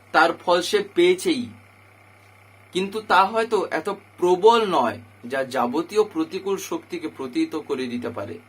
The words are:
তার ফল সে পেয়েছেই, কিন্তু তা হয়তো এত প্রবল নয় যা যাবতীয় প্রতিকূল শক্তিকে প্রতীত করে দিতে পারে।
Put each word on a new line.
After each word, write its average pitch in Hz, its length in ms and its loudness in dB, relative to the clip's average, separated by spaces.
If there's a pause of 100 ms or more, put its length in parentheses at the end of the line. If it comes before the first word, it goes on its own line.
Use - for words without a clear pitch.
(120)
তার 165 220 4
ফল 175 280 0
সে 196 220 0 (120)
পেয়েছেই, 170 540 2 (1200)
কিন্তু 196 280 -4
তা 196 240 4
হয়তো 226 460 0
এত 160 180 -4
প্রবল 196 800 2
নয় 117 300 0 (260)
যা 135 180 -2
যাবতীয় 131 600 0
প্রতিকূল 185 540 -4
শক্তিকে 165 500 -8
প্রতীত 151 480 -4
করে 131 320 -6
দিতে 120 220 -6
পারে। 104 400 -10